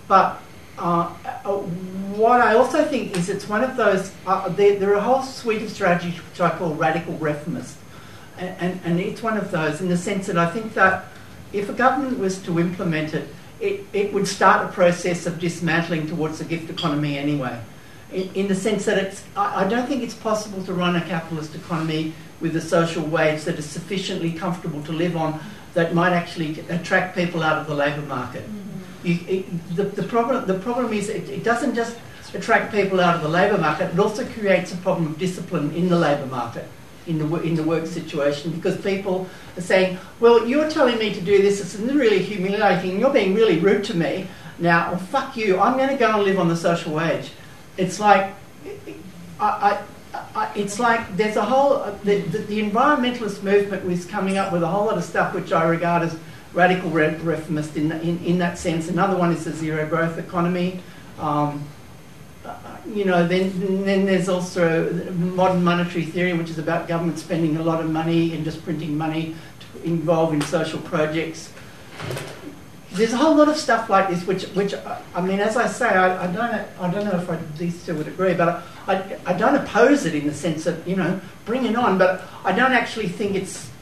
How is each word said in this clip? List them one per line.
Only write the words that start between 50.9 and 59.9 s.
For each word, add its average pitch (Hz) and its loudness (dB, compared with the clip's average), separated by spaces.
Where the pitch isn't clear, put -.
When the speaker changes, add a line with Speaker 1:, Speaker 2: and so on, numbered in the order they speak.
Speaker 1:
there's 208 0
a 190 2
whole, 262 4
uh, - -2
the, 202 2
the, 170 -4
the 214 -4
environmentalist 240 2
movement 196 2
was 175 -2
coming 190 -2
up 190 0
with 170 2
a 160 2
whole 202 2
lot 208 0
of 170 -2
stuff - -2
which 180 -6
I 170 4
regard 170 2
as 165 -2
radical 180 4
re-, 156 2
reformist 151 -2
in, 156 0
in, 165 -4
in 175 2
that 175 -2
sense. 165 -2
Another 180 2
one 170 2
is 156 -2
the 165 -4
zero 156 -2
growth 165 0